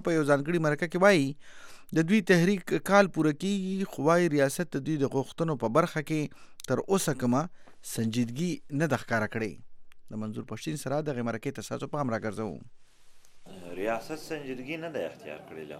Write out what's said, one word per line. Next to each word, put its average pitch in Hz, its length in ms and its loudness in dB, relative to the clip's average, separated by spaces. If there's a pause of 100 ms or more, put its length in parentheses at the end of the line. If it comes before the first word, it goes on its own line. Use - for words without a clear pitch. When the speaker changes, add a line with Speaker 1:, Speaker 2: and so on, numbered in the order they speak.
Speaker 1:
په 175 100 2
یو 156 120 4
ځانګړي 143 380 4
مرکه 151 260 2
کې 180 120 0
وایي، 190 220 8 (720)
د 165 120 6
دوی 220 100 6 (100)
تحریک 185 440 4 (160)
کال 196 260 8
پوره 160 160 4 (100)
کیږي، 190 520 -2
خو 135 160 -2
وایي 175 260 6
ریاست 139 400 2
د 139 140 -2
دوی 156 120 0
د 127 140 2
غوښتنو 156 480 0
په 113 140 2
برخه 160 320 2
کې 156 120 0 (500)
تر 127 120 0
اوسه 180 400 2
کومه 123 180 4 (520)
سنجیدګي 120 580 0 (300)
نه 165 120 2
ده 120 100 0
ښکاره 110 300 0
کړې. 110 180 -2 (600)
د 107 100 -6
منظور 107 300 -8
پښتین 151 320 -8
سره 139 260 -2
دغې 123 200 -4
مرکې 113 280 -4
ته 107 120 -10
ستاسو - 260 -8
پام 139 200 -2
راګرځوو. - 1600 -10
Speaker 2:
ریاست 113 480 -4
سنجیدګي 135 580 -8
نه 165 120 -8
ده 85 120 -4
اختیار 76 400 -14
کړې 80 140 -12 (100)
لا 73 60 -14